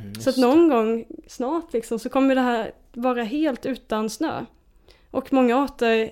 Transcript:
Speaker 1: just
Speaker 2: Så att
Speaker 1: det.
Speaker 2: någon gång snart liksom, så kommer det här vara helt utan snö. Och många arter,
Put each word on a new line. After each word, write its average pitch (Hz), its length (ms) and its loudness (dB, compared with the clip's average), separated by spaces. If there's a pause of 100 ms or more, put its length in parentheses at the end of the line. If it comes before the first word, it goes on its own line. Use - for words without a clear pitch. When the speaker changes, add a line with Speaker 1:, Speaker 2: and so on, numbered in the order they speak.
Speaker 1:
just - 140 -12
Speaker 2:
Så 269 80 2
att 247 60 0
Speaker 1:
det. 254 60 4
Speaker 2:
någon 311 260 6
gång 226 360 0 (220)
snart 311 460 -6
liksom, 226 260 -4
så 233 100 -8
kommer 269 260 4
det 262 60 2
här 240 320 -2 (200)
vara 240 300 -2
helt 269 440 -4
utan 220 440 -4
snö. 285 340 -6 (680)
Och - 220 -4
många 254 320 4
arter, 226 480 0